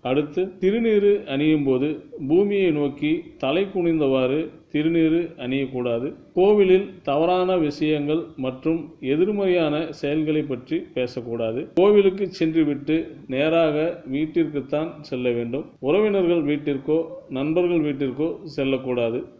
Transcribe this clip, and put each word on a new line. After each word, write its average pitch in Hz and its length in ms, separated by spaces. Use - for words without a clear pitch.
அடுத்து, 151 560
திருநீறு 202 680
அணியும் 147 360
போது 135 400
பூமியை 190 440
நோக்கி 147 520
தலை 165 360
குனிந்தவாறு 151 760
திருநீறு 165 640
அணியக்கூடாது. 127 760
கோவிலில் 196 560
தவறான 180 540
விஷயங்கள் 151 680
மற்றும் 143 600
எதிர்மறையான 165 920
செயல்களை 151 500
பற்றி 135 360
பேசக்கூடாது. 120 1000
கோவிலுக்கு 196 520
சென்றுவிட்டு 160 880
நேராக 156 840
வீட்டிற்குத்தான் 151 880
செல்ல 123 300
வேண்டும். 120 340
உறவினர்கள் 175 640
வீட்டிற்கோ 147 600
நண்பர்கள் 160 520
வீட்டிற்கோ 143 640
செல்லக்கூடாது. 131 800